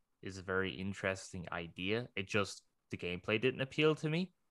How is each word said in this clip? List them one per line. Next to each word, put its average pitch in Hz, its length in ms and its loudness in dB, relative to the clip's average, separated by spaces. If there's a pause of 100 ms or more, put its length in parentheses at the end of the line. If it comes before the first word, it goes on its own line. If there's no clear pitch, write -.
(220)
is 95 160 -8
a 92 40 -10
very 92 300 2
interesting 95 800 -2
idea. 90 640 -2
It 98 120 -4
just, 98 340 2 (280)
the 104 60 -4
gameplay 90 440 0
didn't 127 200 2
appeal 151 360 4
to 156 140 -2
me. 175 220 -2 (180)